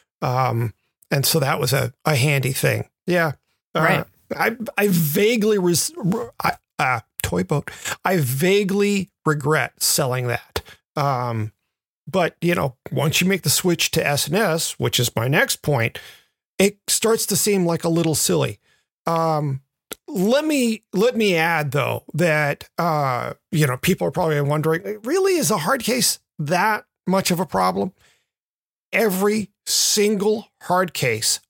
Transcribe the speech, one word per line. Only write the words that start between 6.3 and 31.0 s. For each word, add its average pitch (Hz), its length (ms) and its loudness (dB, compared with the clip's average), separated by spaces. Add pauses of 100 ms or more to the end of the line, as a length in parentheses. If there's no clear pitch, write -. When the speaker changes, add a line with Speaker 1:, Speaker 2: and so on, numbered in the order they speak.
Speaker 1:
I, - 140 -2 (220)
uh, 127 220 0 (220)
toy 180 200 -2
boat. 151 280 -4 (340)
I 190 140 0
vaguely 196 920 0 (160)
regret 147 560 0
selling 127 460 0
that. - 320 -6 (360)
Um, 123 560 -2 (540)
but, 160 340 0
you 175 140 0
know, 151 220 -2 (160)
once 139 280 0
you 175 60 2
make 190 160 0
the 151 80 0
switch - 420 0
to - 140 0
S 143 200 0
and 147 100 -2
S, 170 360 0
which - 280 -2
is 120 160 -2
my 113 120 0
next 180 340 2
point, 123 360 0 (600)
it 202 200 2 (100)
starts 220 380 0
to 202 100 -2
seem 196 280 2
like 165 200 0
a 170 40 -2
little 165 260 2
silly. 139 440 0 (480)
Um, 156 560 0 (440)
let 254 380 2
me, 254 380 0 (100)
let 220 240 2
me 208 200 2
add, 160 340 0
though, 120 420 -2
that, 151 640 0
uh, 139 580 -2 (180)
you 156 140 4
know, 127 120 0
people 180 280 0
are 165 40 -2
probably 160 320 0
wondering, 160 600 -2
"Really, 370 340 0
is 226 140 0
a 208 80 0
hard 220 240 -2
case 233 360 0 (200)
that 180 460 0 (220)
much 185 240 0
of 170 100 0
a 190 60 -4
problem?" 185 460 -2 (1000)
Every 208 580 0 (160)
single 208 840 0 (140)
hard 180 320 0
case 113 560 -2